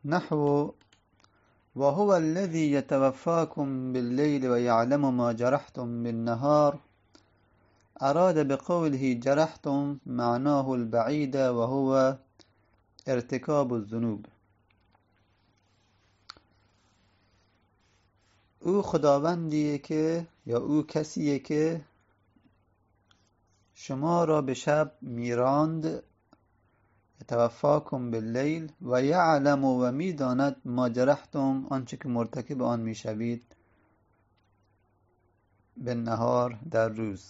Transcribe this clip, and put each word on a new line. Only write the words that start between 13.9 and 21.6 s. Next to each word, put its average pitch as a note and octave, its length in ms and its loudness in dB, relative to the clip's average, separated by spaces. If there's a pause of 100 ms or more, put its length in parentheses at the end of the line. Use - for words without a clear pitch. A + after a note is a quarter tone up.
او G3 220 0
خداوندیه D3+ 960 0
که، D#3+ 480 -2 (200)
یا A#2 140 -2
او D3 220 0
کسیه D3+ 560 -4
که D#3 420 -2 (1900)